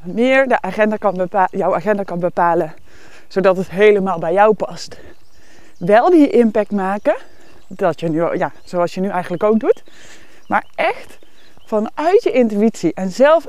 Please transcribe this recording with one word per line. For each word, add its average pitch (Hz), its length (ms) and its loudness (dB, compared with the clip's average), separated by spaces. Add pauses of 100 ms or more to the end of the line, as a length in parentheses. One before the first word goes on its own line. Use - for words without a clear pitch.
Meer 254 460 2
de 240 140 2
agenda 214 360 0
kan 196 180 0
bepa-, 185 360 2
jouw 190 240 0
agenda 196 280 0
kan 175 160 -6
bepalen, 170 540 0 (540)
zodat 190 300 2
het 190 120 -4
helemaal 196 500 4
bij 165 140 -2
jou 208 200 6
past. - 440 -8 (800)
Wel 214 320 4
die 311 200 6
impact 220 420 2
maken, 202 440 0 (520)
dat 185 320 -2
je 165 100 -2
nu, 160 280 0
ja, 156 140 -2 (120)
zoals 175 300 -2
je 185 80 -4
nu 196 80 -2
eigenlijk 180 340 -4
ook 214 160 4
doet, 302 240 0 (640)
maar - 180 0 (100)
echt - 420 -4 (480)
vanuit 302 580 2
je 359 80 0
intuïtie 220 600 2
en 190 180 -6
zelf 294 380 4